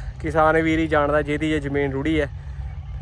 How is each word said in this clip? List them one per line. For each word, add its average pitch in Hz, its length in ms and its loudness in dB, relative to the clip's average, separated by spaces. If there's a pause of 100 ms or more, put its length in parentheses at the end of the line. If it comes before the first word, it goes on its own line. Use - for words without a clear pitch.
(200)
ਕਿਸਾਨ 156 420 4
ਵੀਰ 160 160 2
ਹੀ 160 100 2
ਜਾਣਦਾ 147 340 2
ਜਿਹਦੀ 147 300 -2
ਇਹ 151 80 0
ਜ਼ਮੀਨ 139 320 0
ਰੁੜੀ 151 280 0
ਹੈ। 143 80 -2 (720)